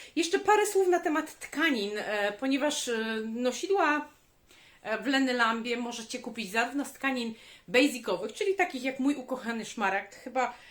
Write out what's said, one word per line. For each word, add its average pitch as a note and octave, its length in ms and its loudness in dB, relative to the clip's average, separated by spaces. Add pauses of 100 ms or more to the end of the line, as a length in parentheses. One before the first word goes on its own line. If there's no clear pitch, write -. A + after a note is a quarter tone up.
(160)
Jeszcze F4 240 0
parę G#4 260 4
słów F#4+ 220 4
na F4 120 4
temat D#4 400 -2
tkanin, C4 580 0
e, G#3 340 0
ponieważ, C4+ 560 0
e, A3 380 -2
nosidła, D4 840 0 (760)
e, G#3+ 140 -2
w G3+ 100 -4
Leny C4+ 260 2
Lambie A#3 440 2
możecie A#3+ 420 -8
kupić A3 320 -8
zarówno B3+ 340 0
z - 80 -12
tkanin B3 400 -2 (340)
basicowych, A3+ 680 2
czyli G4 220 0
takich D4+ 280 -2
jak C4 160 -4
mój C#4 160 2
ukochany A#3 500 -6
szmaragd. G3 500 -2
Chyba, A#3+ 380 -4 (180)